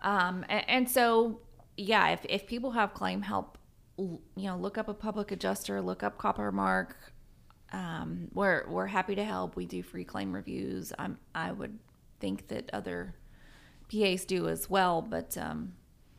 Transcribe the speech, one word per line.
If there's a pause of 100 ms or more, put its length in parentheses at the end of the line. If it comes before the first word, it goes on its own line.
Um,
a-,
and
so, (380)
yeah,
if,
if
people
have
claim
help, (400)
l-, (140)
you
know,
look
up
a
public
adjuster,
look
up
Copper
Mark. (760)
Um,
we're,
we're
happy
to
help.
We
do
free
claim
reviews.
I'm, (160)
I
would (400)
think
that
other (720)
P
As
do
as
well,
but,
um, (460)